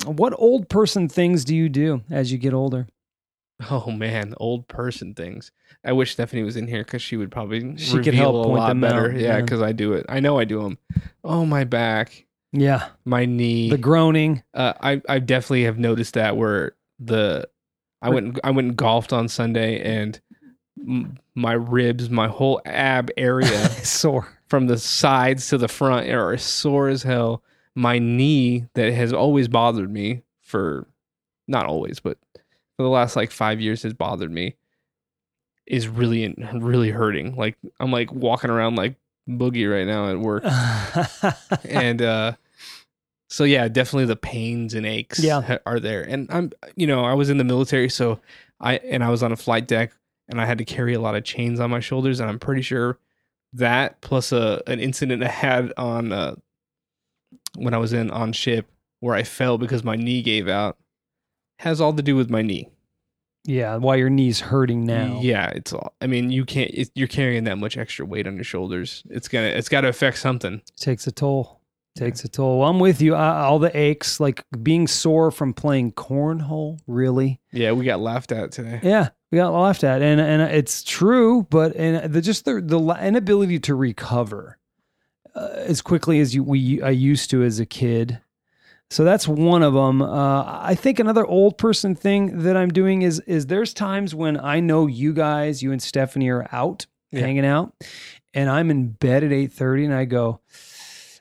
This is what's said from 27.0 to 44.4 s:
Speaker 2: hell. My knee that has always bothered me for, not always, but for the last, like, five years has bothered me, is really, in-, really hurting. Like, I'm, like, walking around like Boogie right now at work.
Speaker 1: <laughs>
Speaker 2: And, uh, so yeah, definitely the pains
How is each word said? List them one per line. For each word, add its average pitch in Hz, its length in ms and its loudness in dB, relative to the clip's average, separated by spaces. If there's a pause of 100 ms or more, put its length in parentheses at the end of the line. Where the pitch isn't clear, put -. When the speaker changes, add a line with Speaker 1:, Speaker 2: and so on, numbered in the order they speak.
Speaker 2:
hell. 120 380 0 (340)
My 120 240 2
knee 123 760 2
that 120 200 2
has 120 180 0
always 139 340 2
bothered 113 460 0
me 107 300 -6 (180)
for, 80 480 -4 (580)
not 131 200 -2
always, - 340 -6
but - 180 -6 (580)
for 135 60 -4
the 127 60 0
last, 123 260 2
like, 113 160 -2
five 110 300 -2
years 110 240 -4
has 110 100 -6
bothered 90 380 -6
me, 87 240 -6 (1120)
is 117 200 -2
really, 113 380 0
in-, 110 240 -8 (120)
really 120 300 2
hurting. 107 460 -2
Like, 110 200 -4 (220)
I'm, 131 140 -2
like, 117 200 0
walking 123 380 -2
around 113 240 2
like 110 220 -2 (320)
Boogie 120 420 0
right 98 160 0
now 104 240 -2
at 95 80 -2
work. 107 240 -2
Speaker 1:
<laughs> 127 1200 -4
Speaker 2:
And, 120 380 -2
uh, 113 300 0 (960)
so - 160 0
yeah, 131 240 6
definitely 131 380 0
the 113 100 0
pains 117 580 -6